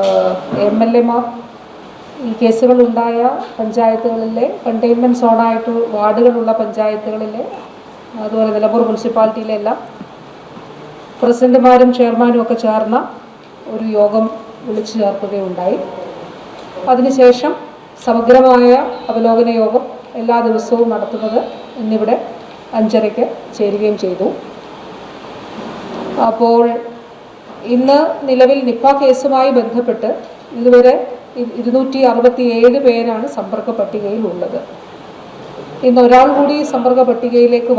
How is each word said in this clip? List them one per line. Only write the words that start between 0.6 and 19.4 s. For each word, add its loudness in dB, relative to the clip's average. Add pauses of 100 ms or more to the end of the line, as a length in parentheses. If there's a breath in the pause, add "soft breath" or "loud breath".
എം 0 (100)
എൽ 0 (100)
എമാർ, 0 (1040)
ഈ -4 (100)
കേസുകളുണ്ടായ 2 (380)
പഞ്ചായത്തുകളിലെ -2 (200)
കണ്ടെയ്ൻമെന്റ് 2
സോണായിട്ട് 2 (240)
വാർഡുകളുള്ള 2
പഞ്ചായത്തുകളിലെ, -4 (800)
അതുപോലെ 0
നിലമ്പൂർ 2
മുനിസിപ്പാലിറ്റിയിലെ -2
എല്ലാ -2 (1500)
പ്രസിഡന്റുമാരും 6
ചെയർമാനും 2
ഒക്കെ -2
ചേർന്ന 0 (760)
ഒരു -6 (120)
യോഗം 2 (420)
വിളിച്ചു -6
ചേർക്കുകയുണ്ടായി. -4 (1120)
അതിനുശേഷം 4 (540)
സമഗ്രമായ 6 (420)
അവലോകന 2 (120)